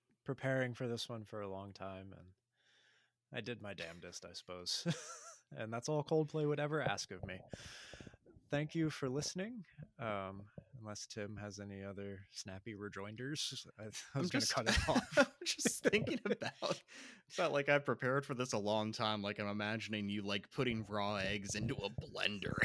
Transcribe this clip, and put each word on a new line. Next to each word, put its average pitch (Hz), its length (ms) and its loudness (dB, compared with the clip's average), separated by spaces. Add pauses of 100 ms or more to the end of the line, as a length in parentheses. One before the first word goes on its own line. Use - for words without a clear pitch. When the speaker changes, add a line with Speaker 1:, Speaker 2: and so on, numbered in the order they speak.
(240)
Speaker 1:
preparing 131 500 2
for 127 120 -4
this 117 220 -2
one 113 160 -6
for 107 160 -8
a 101 80 -4
long 98 240 -6
time, 95 440 -8
and 87 100 -18 (1080)
I 120 60 -2
did 110 220 -4
my 101 120 -8
damnedest, 87 500 -10
I 87 100 -12
suppose. 90 520 -4
<laughs> 170 100 2 (580)
And 110 160 -4
that's 117 200 -2
all 151 120 4
Coldplay 156 460 2
would 147 120 2
ever 147 200 0
ask 104 300 0
of 95 160 -10
me. 95 120 -6 (1120)
Thank 147 240 0
you 160 140 4
for 143 220 -2
listening. 185 540 -2 (360)
Um, 98 440 -2 (360)
unless 107 260 -8
Tim 104 300 -6
has 101 220 -6
any 101 260 -6
other 98 360 -6 (100)
snappy 95 440 -8
rejoinders, 104 920 -4 (120)
I, 104 40 -8
I 110 40 -6
was 107 160 -8 (120)
Speaker 2:
I'm 139 80 4
Speaker 1:
gonna 180 80 2
Speaker 2:
just - 240 2
Speaker 1:
cut 117 160 2
it - 120 8
Speaker 2:
<laughs> - 60 2
Speaker 1:
off. 160 160 6 (140)
Speaker 2:
I'm 269 80 12 (180)
just - 400 2
thinking - 400 4
about, - 560 0 (560)
about, 165 160 4
like, 143 160 4
I've 143 160 8
prepared 131 400 4
for - 80 -2
this 123 220 2
a 113 40 6
long 107 340 4
time. 107 300 2
Like, 104 180 -2
I'm 104 80 0
imagining 104 600 0
you, 101 140 0
like, 101 280 0
putting 117 380 0
raw 104 280 2
eggs 98 380 0
into 117 200 0
a 101 160 -2
blender - 640 -2 (100)